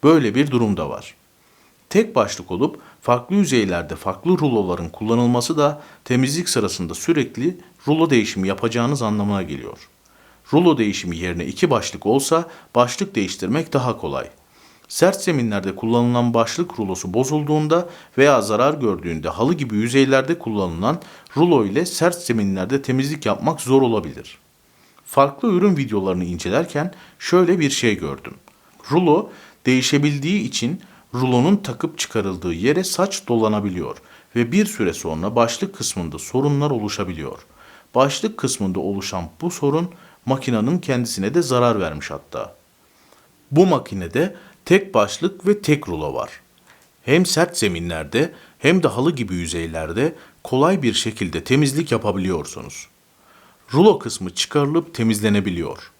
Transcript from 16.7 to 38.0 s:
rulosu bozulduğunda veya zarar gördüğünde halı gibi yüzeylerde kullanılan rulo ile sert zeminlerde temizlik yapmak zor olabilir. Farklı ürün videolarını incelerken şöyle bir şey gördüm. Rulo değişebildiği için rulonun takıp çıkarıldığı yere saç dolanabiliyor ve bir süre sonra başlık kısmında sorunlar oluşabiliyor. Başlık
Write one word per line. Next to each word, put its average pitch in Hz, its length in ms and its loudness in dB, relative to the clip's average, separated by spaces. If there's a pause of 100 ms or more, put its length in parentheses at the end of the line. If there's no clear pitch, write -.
rulosu 95 360 -4
bozulduğunda 151 720 0 (300)
veya 135 240 6
zarar 110 320 2
gördüğünde 87 540 -4
halı 117 260 0
gibi 123 220 -4
yüzeylerde 135 640 2
kullanılan 101 640 -2 (340)
rulo 151 280 4
ile 120 220 0
sert 175 280 0
zeminlerde 104 680 -2
temizlik 135 440 -2
yapmak 117 340 -2
zor 135 220 4
olabilir. 101 560 -2 (680)
Farklı 143 460 2
ürün 185 240 4
videolarını 95 480 0
incelerken 110 720 -2 (240)
şöyle 180 400 4
bir 147 120 2
şey 107 280 0
gördüm. 71 360 -10 (560)
Rulo 170 400 4 (360)
değişebildiği 143 760 0
için 160 380 -4 (340)
rulonun 127 420 4
takıp - 420 -6
çıkarıldığı 90 540 -4
yere 135 320 0
saç - 440 -4
dolanabiliyor 104 680 0 (400)
ve 120 160 0
bir 202 140 4
süre 107 260 -2
sonra 87 440 -4
başlık 120 400 -2
kısmında 87 420 -6
sorunlar 143 520 0
oluşabiliyor. 92 680 -6 (560)
Başlık 139 440 0